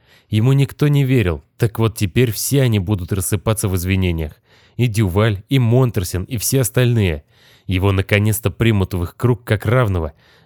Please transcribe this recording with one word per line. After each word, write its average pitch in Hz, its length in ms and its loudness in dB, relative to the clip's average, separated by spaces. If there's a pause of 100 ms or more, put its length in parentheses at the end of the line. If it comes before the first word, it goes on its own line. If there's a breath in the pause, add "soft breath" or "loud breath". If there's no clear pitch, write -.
(300 soft breath)
Ему 113 240 2
никто 139 340 0
не 143 160 2
верил, 104 380 0 (160)
так - 200 -2
вот 113 180 0
теперь 110 360 0
все 135 300 -2
они 113 160 2
будут 92 340 -4
рассыпаться 104 560 -2
в 92 80 0
извинениях. 87 640 -2 (360 soft breath)
И 120 100 0
Дюваль, 104 640 0
и 139 80 2
Монтерсен, 113 680 0
и 117 140 -8
все 131 240 -2
остальные. 113 640 0 (420 soft breath)
Его 95 260 0
наконец-то 101 580 0
примут 104 440 0
в 87 80 -2
их - 140 -8
круг 120 280 0
как - 220 -2
равного, 101 480 0 (300 soft breath)